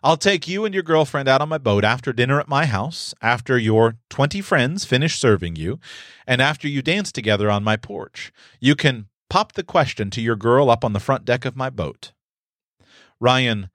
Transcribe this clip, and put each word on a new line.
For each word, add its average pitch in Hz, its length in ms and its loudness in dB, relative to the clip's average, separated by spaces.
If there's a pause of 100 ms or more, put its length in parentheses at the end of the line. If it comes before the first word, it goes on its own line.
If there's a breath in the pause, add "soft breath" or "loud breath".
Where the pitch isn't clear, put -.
"I'll 151 140 4
take 180 300 0
you 196 180 -4
and 208 80 -6
your 190 100 -2
girlfriend 156 460 0
out 135 120 4
on 151 80 -4
my 160 100 -4
boat 104 240 2
after 120 280 0
dinner 127 280 0
at - 80 -4
my 147 180 0
house, 127 560 -4
after 120 360 0
your 113 400 2 (120)
twenty 147 320 -2
friends 165 420 0
finish 143 360 -2
serving 90 360 2
you, 90 240 -6 (460 loud breath)
and 127 160 0
after 143 260 -2
you 143 140 -2
dance 185 300 -2
together 107 400 0
on 101 120 0
my 107 140 0
porch. - 560 -14 (260 soft breath)
You 139 160 4
can 123 320 0 (220)
pop 208 240 0
the 185 100 -6
question 135 460 0
to 120 120 -6
your 113 140 0
girl 120 340 4
up 117 140 2
on 117 100 -2
the 98 60 -2
front 131 240 -2
deck 123 220 -2
of 127 100 -6
my 131 140 -6
boat." 92 420 -10 (1080 soft breath)
Ryan 120 560 0